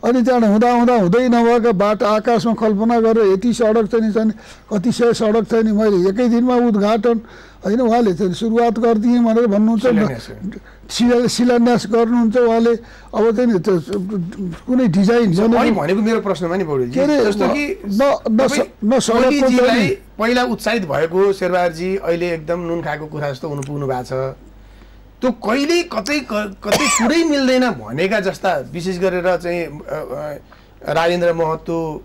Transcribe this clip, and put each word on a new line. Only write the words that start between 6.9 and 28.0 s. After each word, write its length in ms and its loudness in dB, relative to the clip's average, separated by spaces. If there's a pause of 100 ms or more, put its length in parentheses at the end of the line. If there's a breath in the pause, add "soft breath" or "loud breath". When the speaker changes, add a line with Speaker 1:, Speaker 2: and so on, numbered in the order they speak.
Speaker 1:
होइन, 160 0
उहाँले 340 2
चाहिँ 180 -2
सुरुवात 460 0
गरिदिएँ 400 2
भनेर 280 2
भन्नुहुन्छ। 360 2
Speaker 2:
शिलान्यास। 460 0 (600 loud breath)
Speaker 1:
शिला-, 380 2
शिलान्यास 580 2
गर्नुहुन्छ 500 2
उहाँले। 380 4 (400 loud breath)
अब 220 2
चाहिँ 160 2
नि 60 2
त्यो 220 0 (880)
कुनै 180 2
डिजाइन 400 2
Speaker 2:
अहिले 220 2
Speaker 1:
बनाउने 220 2
Speaker 2:
भनेको 300 0
मेरो 200 0
प्रश्नमा 360 -4
नि 80 -2
बढी, 260 -2
Speaker 1:
के 100 -2
अरे, 240 2
Speaker 2:
जस्तो 240 -2
कि 380 -4
Speaker 1:
न, 340 0 (100)
न 180 2
स-, 40 -2
Speaker 2:
तपाईँ 160 -2 (160)
Speaker 1:
न 140 2
सडकको 280 2
Speaker 2:
ओलीजीलाई 300 2
Speaker 1:
चाहिँ 320 2
नि 80 -2 (220)
Speaker 2:
पहिला 260 0
उत्साहित 440 -4
भएको 440 0
शेरबारजी 640 -2
अहिले 380 -2
एकदम 260 -6
नुन 220 -6
खाएको 240 -8
कुरा 260 -8
जस्तो 160 -10
हुनु 140 -8
पुग्नु 240 -8
भएको 180 -4
छ। 320 -8 (760 soft breath)
त्यो 160 -2
कहिल्यै 520 -2
कतै, 380 -4
क-, 400 -6
कतै 260 -2 (140)
कुरै 240 2
मिल्दैन 460 0
भनेका 500 -4